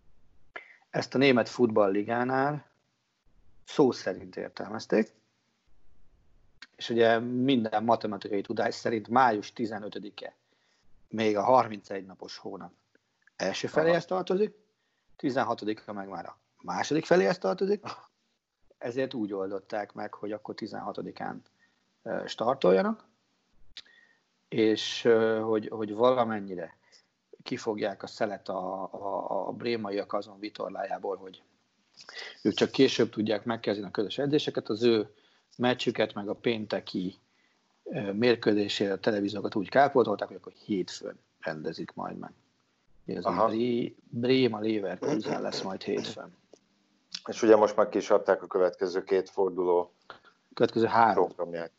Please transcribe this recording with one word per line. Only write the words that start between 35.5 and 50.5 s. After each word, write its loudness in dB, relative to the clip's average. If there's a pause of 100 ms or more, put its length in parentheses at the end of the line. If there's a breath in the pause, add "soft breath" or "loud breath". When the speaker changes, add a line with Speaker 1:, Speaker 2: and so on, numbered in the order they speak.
Speaker 1:
meccsüket, 0
meg -6
a -2
pénteki, -4 (640)
ö, -6
mérkőzésére 2
a -2
televíziókat -2
úgy -2
kárpótolták, 4
hogy -16
akkor -16
hétfőn -6 (220)
rendezik -8
majd -8
meg. -14 (760)
Ez -6
Speaker 2:
Aha. 2
Speaker 1:
a 4
Bré-, -2 (140)
Bréma 2
Leverkusen -2
lesz -6
majd -8
hétfőn. -6 (880)
Speaker 2:
És -4
ugye 10
most 4
már 2
ki 0
is -2
adták 4
a -14
következő 0
két 2
forduló 2 (640 loud breath)